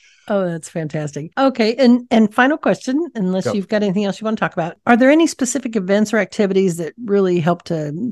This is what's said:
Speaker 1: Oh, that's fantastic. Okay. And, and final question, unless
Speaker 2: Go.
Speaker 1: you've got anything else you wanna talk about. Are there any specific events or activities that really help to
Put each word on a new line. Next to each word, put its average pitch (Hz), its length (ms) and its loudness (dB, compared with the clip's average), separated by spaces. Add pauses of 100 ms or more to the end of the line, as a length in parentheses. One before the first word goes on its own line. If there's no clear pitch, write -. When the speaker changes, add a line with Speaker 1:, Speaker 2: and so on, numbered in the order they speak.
(280)
Speaker 1:
Oh, 196 160 0
that's 170 240 -8
fantastic. 151 680 -8
Okay. 262 400 0
And, 247 340 4
and 214 220 4
final 269 240 2
question, 277 580 -2
unless 185 320 -2
Speaker 2:
Go. 113 80 -2
Speaker 1:
you've 196 140 -4
got 208 140 -2
anything 202 220 0
else 196 160 -4
you 214 40 -8
wanna 220 120 -4
talk 165 160 -4
about. 170 240 -6 (100)
Are 240 100 6
there 254 140 6
any 320 160 6
specific 240 500 -4
events 202 360 0
or 226 60 2
activities 190 580 0
that 165 160 -8 (120)
really 196 360 2
help 175 240 0
to 151 280 -4 (200)